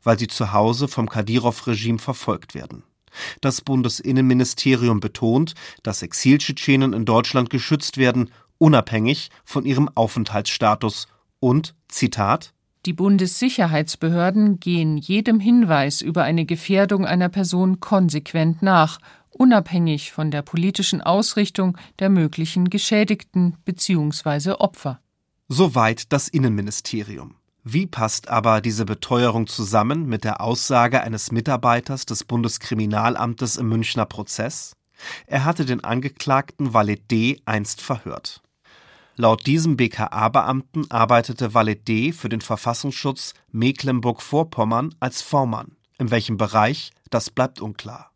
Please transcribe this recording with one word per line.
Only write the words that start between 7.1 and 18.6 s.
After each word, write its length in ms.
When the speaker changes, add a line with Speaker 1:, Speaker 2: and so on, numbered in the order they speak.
Speaker 1:
geschützt 480
werden, 340
unabhängig 720
von 220
ihrem 300
Aufenthaltsstatus. 1120
Und, 320
Zitat, 640
Speaker 2:
„Die 80
Bundessicherheitsbehörden 1700
gehen 380
jedem 420
Hinweis 640
über 220
eine 200
Gefährdung 640
einer 240
Person 500
konsequent 800